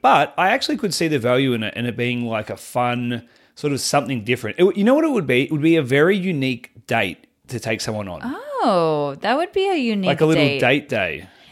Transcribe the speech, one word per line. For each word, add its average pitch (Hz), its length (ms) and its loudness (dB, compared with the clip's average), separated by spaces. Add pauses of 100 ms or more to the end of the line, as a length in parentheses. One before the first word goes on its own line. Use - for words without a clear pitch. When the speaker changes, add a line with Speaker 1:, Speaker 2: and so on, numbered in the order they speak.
Speaker 1:
But 156 360 4
I 185 140 2
actually 269 260 -2
could 190 160 -4
see 165 160 -2
the 151 100 0
value 127 340 2
in 110 100 -4
it, 104 120 -6
in 117 100 -6
it 117 120 -6
being, 120 300 -4
like, 110 220 -6
a 104 60 -8
fun 120 720 -4 (280)
sort 147 180 -4
of 127 80 -4
something 131 420 -2
different. 113 340 -2
It, 180 200 4
you 202 80 2
know 247 80 6
what 311 100 4
it 320 80 0
would 196 160 -2
be? 127 160 2
It - 80 -4
would 151 100 0
be 165 140 4
a 160 80 4
very 143 340 4
unique 135 680 -4
date 104 400 -2 (220)
to 120 100 -8
take 113 220 -4
someone 107 260 -6
on. 90 160 -10
Speaker 2:
Oh, 220 960 -2
that 226 160 0
would 359 160 -2
be 381 180 0
a 381 60 0
unique 220 320 0
Speaker 1:
Like - 140 0
a 156 40 4
little 156 200 4
Speaker 2:
date. 143 160 0
Speaker 1:
date 135 280 2
day. 90 380 -4 (240)